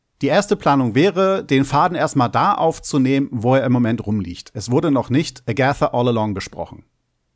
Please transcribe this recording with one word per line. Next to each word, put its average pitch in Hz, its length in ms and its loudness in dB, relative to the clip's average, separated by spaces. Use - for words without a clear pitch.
Die 143 60 0
erste 196 280 2
Planung 135 380 2
wäre, 190 500 2
den 135 220 2
Faden 160 320 0
erstmal 135 320 0
da 160 240 0
aufzunehmen, 139 760 0
wo 123 260 0
er 135 100 0
im 123 60 2
Moment 117 340 0
rumliegt. 98 480 -6
Es 104 160 -8
wurde 160 200 2
noch 127 200 0
nicht 139 360 -2
Agatha 135 420 0
All 123 200 0
Along 110 240 0
besprochen. - 540 -12